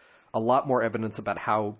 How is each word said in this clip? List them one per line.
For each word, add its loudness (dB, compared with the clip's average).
a 0
lot 2
more 2
evidence -2
about -4
how 0